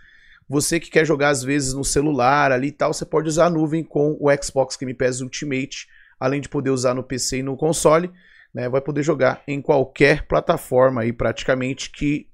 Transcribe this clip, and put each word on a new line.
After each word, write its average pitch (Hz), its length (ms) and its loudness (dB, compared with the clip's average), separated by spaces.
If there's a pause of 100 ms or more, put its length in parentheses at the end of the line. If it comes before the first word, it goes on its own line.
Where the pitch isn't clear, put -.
(480)
você 143 300 0
que - 120 -10
quer 156 160 4
jogar 143 240 2
às 139 120 0
vezes 131 320 -2
no 139 120 -6
celular 143 640 2
ali 127 160 0
e 147 40 -6
tal, 143 220 -2
você - 120 -8
pode 156 240 -2
usar 165 160 4
a 175 40 4
nuvem 160 340 0
com 147 360 0
o 143 80 0 (160)
Xbox - 320 -2
Game 127 180 -8
Pass 127 280 -2
Ultimate, 135 640 -8 (320)
além 131 220 -2
de 127 80 -10
poder 135 200 -2
usar 127 240 2
no 127 100 -4
P 131 140 -6
C 127 200 -6
e 131 60 -4
no 135 120 -6
console, 160 560 2 (420)
né, 123 140 -6
vai 135 140 0
poder 147 220 -4
jogar 135 440 0
em 143 140 -6
qualquer 139 680 2
plataforma 131 720 2
aí 117 120 -2
praticamente 127 760 -4
que 147 440 -4